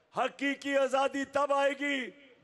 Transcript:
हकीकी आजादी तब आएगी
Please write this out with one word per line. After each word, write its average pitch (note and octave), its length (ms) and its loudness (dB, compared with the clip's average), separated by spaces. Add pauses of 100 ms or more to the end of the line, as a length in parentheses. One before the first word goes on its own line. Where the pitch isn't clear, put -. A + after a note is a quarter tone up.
(140)
हकीकी C4+ 640 -2
आजादी C4+ 500 2
तब C#4 260 0
आएगी C#4 460 0 (460)